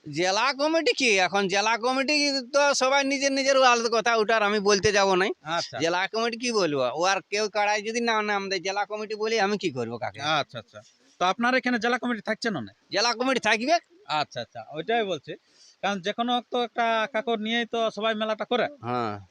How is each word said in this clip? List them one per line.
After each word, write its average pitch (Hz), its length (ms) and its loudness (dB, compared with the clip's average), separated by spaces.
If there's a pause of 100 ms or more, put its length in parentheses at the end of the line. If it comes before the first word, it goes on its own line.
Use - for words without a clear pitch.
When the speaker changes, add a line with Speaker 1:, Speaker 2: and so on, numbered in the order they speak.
Speaker 1:
জেলা 185 460 0
কমিটি 311 400 0
কি, 254 260 2
এখন 185 300 2
জেলা 202 300 2
কমিটি 262 360 0 (380)
তো 277 80 4 (140)
সবাই 269 300 2
নিজের 277 280 0
নিজের 269 240 2
আলাদা 240 360 4
কথা, 226 240 2
ওটা 220 200 2
আর 214 60 2
আমি 208 180 2
বলতে 202 320 4
যাব 196 220 4
নাই। 185 160 2 (120)
Speaker 2:
আচ্ছা। 156 360 -6
Speaker 1:
জেলা 170 280 0
কমিটি 226 320 -4
কি 247 140 -4
বলবো, 151 320 2 (100)
ও 156 100 -6
আর 190 140 2 (120)
কেউ 208 180 0
কাড়াই 208 340 0
যদি 226 180 -4
না 233 220 0
নাম 208 260 -2
দেয়, 190 120 -2
জেলা 196 240 -4
কমিটি 214 300 -8
বলে 220 260 -2
আমি 202 180 2
কি 180 120 -2
করবো 120 280 -6
কাকে? 107 220 -10
Speaker 2:
আচ্ছা, 143 380 -2
আচ্ছা। 107 200 -18 (420)
তো - 40 2
আপনার 240 300 0
এখানে 247 240 0
জেলা 240 200 0
কমিটি 240 240 -4
থাকছে 220 280 -4
না? 160 100 -4 (320)
Speaker 1:
জেলা 220 200 2
কমিটি 254 280 0
থাকবে। 233 340 2 (320)
Speaker 2:
আচ্ছা, 147 340 -2
আচ্ছা, 117 200 -12 (120)
ওইটাই 208 320 -2
বলছি, 170 280 -6 (500)
কারণ 202 180 -2
যে 196 120 -4
কোনো 240 200 -2 (180)
তো 247 140 -2
একটা 233 220 -2 (260)
কাকর 220 260 -2
নিয়েই 226 280 -2
তো 233 140 -4 (100)
সবাই 220 240 -2
মেলাটা 220 300 -4
করে। 226 220 0 (160)
Speaker 1:
হ্যাঁ। 117 320 -2 (160)